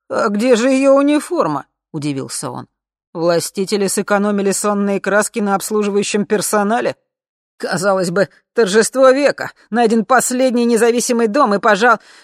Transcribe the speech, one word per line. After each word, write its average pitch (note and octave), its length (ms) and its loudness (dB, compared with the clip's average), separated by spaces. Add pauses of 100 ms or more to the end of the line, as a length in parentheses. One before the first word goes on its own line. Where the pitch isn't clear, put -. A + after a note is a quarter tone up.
«А G3 200 -2
где G#3+ 280 2
же B3 140 0
её C4+ 240 4
униформа?» C#4 720 0 (260)
удивился C#3 580 -8
он. B2+ 180 -14 (440)
«Властители F3+ 760 -2
сэкономили G3+ 640 -2
сонные G3+ 460 -2
краски G#3 420 -2
на G3+ 140 0
обслуживающем G#3 680 -2
персонале? G#3 720 -2 (600)
Казалось F#3+ 520 -2
бы, F#3 200 0 (240)
торжество A3+ 560 4
века, C4 420 0 (180)
найден A3+ 360 2
последний B3 580 0
независимый A#3 640 0
дом G#3 260 0
и, G3+ 40 0
пожал-» A3 420 2 (240)